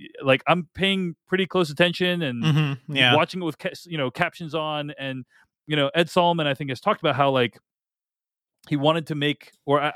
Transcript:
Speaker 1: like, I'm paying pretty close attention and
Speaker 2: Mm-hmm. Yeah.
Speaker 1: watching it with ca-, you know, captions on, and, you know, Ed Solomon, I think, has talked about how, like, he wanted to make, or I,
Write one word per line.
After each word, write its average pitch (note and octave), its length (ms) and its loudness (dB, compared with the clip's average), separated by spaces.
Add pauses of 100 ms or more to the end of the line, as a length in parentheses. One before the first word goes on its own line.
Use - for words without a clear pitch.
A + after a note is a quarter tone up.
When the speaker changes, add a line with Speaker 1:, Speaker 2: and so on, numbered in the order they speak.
(240)
Speaker 1:
like, C3+ 220 2
I'm E3 300 2
paying F#3+ 400 -2 (120)
pretty F#3 200 0
close F3 240 0
attention F3 500 0
and B2 220 -4
Speaker 2:
Mm-hmm. D3 520 0
Yeah. B2+ 200 6
Speaker 1:
watching F3 260 0
it F3 40 -4
with D#3 120 -6
ca-, F3+ 140 -8 (160)
you E3+ 100 -8
know, C3 140 -2
captions E3 420 -4
on, D3+ 460 -6
and, C3 260 -8 (400)
you D3+ 100 -4
know, C#3 200 2
Ed E3 160 0
Solomon, E3+ 340 2
I C#3 80 0
think, C#3+ 160 -8
has B2+ 100 -8
talked G#3 220 -2
about D3 140 0
how, C#3 160 4
like, B2+ 260 2 (1120)
he D#3 60 0
wanted D#3 320 2
to D#3+ 80 -6
make, D3 360 -4 (140)
or C#3+ 160 2
I, D3 140 -2